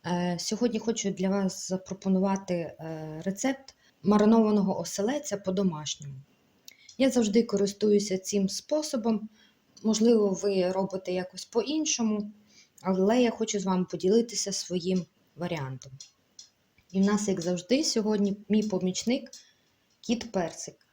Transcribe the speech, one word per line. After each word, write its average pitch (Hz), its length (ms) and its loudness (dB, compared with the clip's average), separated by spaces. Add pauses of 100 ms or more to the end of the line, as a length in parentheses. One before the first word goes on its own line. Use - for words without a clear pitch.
Е, 175 340 -2
сьогодні 220 400 -2
хочу 220 300 -4
для 190 200 -2
вас 190 380 -2
запропонувати, 190 840 -2
е, 156 720 -8
рецепт 262 500 -4 (280)
маринованого 208 760 4
оселедця 202 580 -4
по-домашньому. 160 760 -4 (840)
Я 262 120 4
завжди 226 340 4
користуюся 202 760 2
цим 196 320 0
способом. 226 800 -2 (540)
Можливо, 214 460 4
ви 185 420 0
робите 190 400 -2
якось 185 340 -6
по-іншому, 226 840 -2 (500)
але 190 400 2
я 233 100 4
хочу 220 280 -4
з 185 60 -4
вами 185 260 2
поділитися 202 600 0
своїм 180 540 -2 (300)
варіантом. 139 560 -8 (1000)
І 190 100 0
в 196 40 6
нас, 208 220 2
як 185 140 -2
завжди, 180 420 0
сьогодні 202 540 0 (120)
мій 214 140 4
помічник — 190 680 -2 (680)
кіт 233 300 -4
Персик. - 600 -8